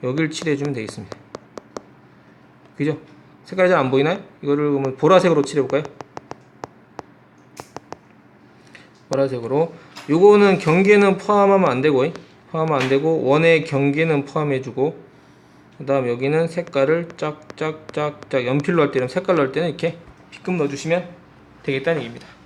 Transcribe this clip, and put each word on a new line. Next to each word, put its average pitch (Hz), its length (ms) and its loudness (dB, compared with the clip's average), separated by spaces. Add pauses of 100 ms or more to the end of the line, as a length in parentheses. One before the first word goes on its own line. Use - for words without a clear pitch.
여길 147 260 -2
칠해주면 147 440 -4
되겠습니다. 110 420 -12 (1600)
그죠? 147 220 -4 (460)
색깔이 185 260 0
잘 175 80 4
안 131 120 0
보이나요? 151 300 0 (220)
이거를 147 280 0
그러면 135 260 -2
보라색으로 170 460 4
칠해볼까요? 139 400 -2 (3250)
보라색으로. 135 640 -2 (380)
요거는 196 480 6
경계는 196 600 4
포함하면 196 520 4
안 127 100 -2
되고, 135 240 2 (460)
포함하면 160 320 -2
안 131 60 -2
되고, 143 360 0
원의 160 400 4
경계는 143 600 0
포함해주고, 139 720 -4 (840)
그 135 80 -14
다음 135 220 0
여기는 143 400 -2
색깔을 165 680 -2
짝짝짝짝 151 1300 -6
연필로 151 360 0
할 143 80 2
때는, 127 180 -2
색깔로 180 320 0
할 135 120 0
때는 175 160 -2
이렇게 160 280 -6 (340)
빗금 - 280 -8
넣어주시면 160 480 -4 (560)
되겠다는 143 380 -2
얘기입니다. 117 260 -14 (200)